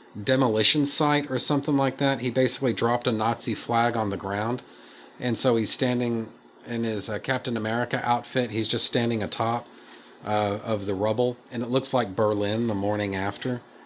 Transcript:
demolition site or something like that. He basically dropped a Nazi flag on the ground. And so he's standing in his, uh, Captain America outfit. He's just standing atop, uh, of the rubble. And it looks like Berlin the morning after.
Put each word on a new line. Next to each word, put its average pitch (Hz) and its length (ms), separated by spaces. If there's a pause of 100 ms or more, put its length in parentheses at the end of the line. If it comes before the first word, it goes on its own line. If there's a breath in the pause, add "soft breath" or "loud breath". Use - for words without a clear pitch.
(240 loud breath)
demolition 131 600
site 147 440
or 131 80
something 143 400
like 135 200
that. 135 240
He 123 100
basically 127 420
dropped 117 320
a 127 60
Nazi 110 420
flag 117 420
on 110 140
the 98 80
ground. 104 460 (560 loud breath)
And 123 180
so 123 180
he's 110 160
standing 120 580 (360)
in 117 180
his, 110 260
uh, 104 100
Captain 127 380
America 117 460
outfit. 120 460
He's 110 180
just - 180
standing 117 360
atop, 117 460 (580 loud breath)
uh, 104 380
of 104 220
the 101 100
rubble. 113 420 (140)
And 117 100
it 120 80
looks 131 240
like 110 220
Berlin 107 520
the 110 60
morning 101 420
after. 101 460 (240)